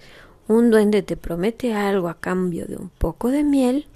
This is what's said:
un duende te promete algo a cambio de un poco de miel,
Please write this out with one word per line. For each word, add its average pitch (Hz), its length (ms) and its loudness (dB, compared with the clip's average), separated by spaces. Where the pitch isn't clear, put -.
un 233 240 4
duende 208 320 4
te 170 140 -6
promete 214 580 -4
algo 196 340 -2
a 165 120 -12
cambio 180 460 -4
de - 100 -10
un 196 140 -12
poco - 400 -4
de 294 120 0
miel, 277 540 2